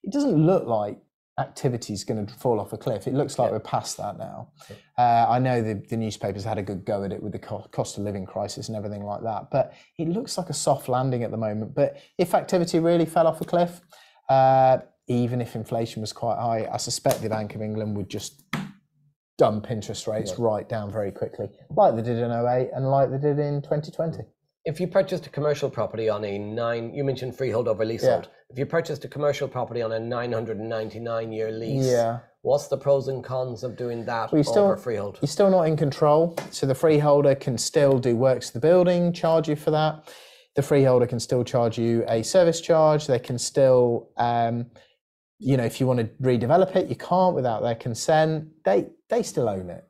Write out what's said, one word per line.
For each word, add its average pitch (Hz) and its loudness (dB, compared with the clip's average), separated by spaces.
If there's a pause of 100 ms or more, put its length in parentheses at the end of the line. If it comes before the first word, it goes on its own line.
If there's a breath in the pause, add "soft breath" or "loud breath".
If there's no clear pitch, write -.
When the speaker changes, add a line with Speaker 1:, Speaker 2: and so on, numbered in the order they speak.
Speaker 1:
it 196 -10
doesn't 285 2
look 160 4
like 107 -2 (420)
activity 120 -6
is 98 -8
gonna 107 -4
fall 117 -2
off 98 -8
a 107 -10
cliff. 110 -6
It 131 -4
looks 139 -2
like 117 2
Speaker 2:
Yeah. 98 -2
Speaker 1:
we're 113 -4
past - -6
that 104 -8
now. 101 -14 (200 loud breath)
Speaker 2:
Yeah. 104 -16 (220 loud breath)
Speaker 1:
Uh, 117 4
I 123 4
know 127 2
the, 110 -2 (140)
the 113 -4
newspapers 104 -6
had 107 -4
a 104 -4
good 98 -8
go 101 -2
at 98 -4
it 101 -8
with 104 -8
the - -10
co-, - -12
cost - -6
of 101 -6
living 101 -6
crisis 104 -8
and 113 -8
everything 104 -8
like 104 -8
that, 110 -8
but - 0 (240 loud breath)
it 160 -4
looks 220 -6
like 180 -8
a 151 -6
soft 139 -2
landing 127 0
at 101 -6
the 110 -6
moment. 107 -4
But - 0 (200 loud breath)
if 175 0
activity 170 2
really 165 4
fell 165 2
off 160 0
a 175 -4
cliff, 175 0 (480 soft breath)
uh, 131 6 (280)
even 123 0
if 117 -8
inflation 113 -4
was 107 -8
quite 113 -4
high, 113 -2
I - -6
suspect - -2
the 110 -4
Bank 107 -6
of 107 -8
England 107 -4
would 98 -6
just - -12 (920)
dump 107 2
interest 110 -8
rates 110 -4
Speaker 2:
Yeah. 120 -2
Speaker 1:
right 107 0
down 104 -6
very 101 -4
quickly, 104 -8 (200)
like 160 4
they 113 -2
did 117 -2
in 117 -2
oh 117 -2
eight 127 0
and 135 -2
like 135 2
they 135 -4
did 147 0
in 147 -2
twenty 151 -4
twenty. - -6 (420)
Speaker 2:
If 160 -6
you 180 -2
purchased 190 0
a - -18
commercial 147 -2
property 113 -4
on 104 -2
a 101 -4
nine, 117 -6
you 139 -2
mentioned 127 -4
freehold 120 0
over 110 0
leasehold. 117 0
Speaker 1:
Yeah. - -20 (220 soft breath)
Speaker 2:
If 127 -12
you 139 -2
purchased 165 -4
a - -12
commercial 143 -2
property 120 -6
on 113 -4
a 110 -4
nine 120 -4
hundred 113 -4
and 110 -8
ninety-nine 113 -6
year 110 -4
lease, 131 -2
Speaker 1:
Yeah. 120 2 (220)
Speaker 2:
what's 143 0
the 135 -2
pros 139 0
and 131 -6
cons 127 -6
of 120 -8
doing 120 -6
that 113 -4
Speaker 1:
Well, 156 4
you're 143 4
still, 202 4
Speaker 2:
over 196 4
freehold? 101 -6
Speaker 1:
you're 143 -2
still 202 4
not 185 6
in 156 2
control. 156 4 (160)
So - -4
the 131 2
freeholder 147 6
can 135 -4
still 139 4
do 123 2
works 127 2
to - -14
the 120 -4
building, 175 4
charge 160 2
you 156 0
for 151 -2
that. 156 0 (460 loud breath)
The 139 2
freeholder 131 4
can 117 -4
still 123 0
charge 120 0
you 117 2
a 113 0
service 170 4
charge. 156 4
They 127 2
can 120 -6
still, 123 4
um, 120 0 (720 soft breath)
you 139 2
know, 123 2
if 113 -4
you 131 2
wanna 123 2 (160)
redevelop 123 2
it, 185 2
you 120 -4
can't 180 2
without 117 -2
their 113 0
consent. 156 0 (180)
They, 190 2 (220)
they 226 0
still 127 -2
own 95 -4
it. 90 -14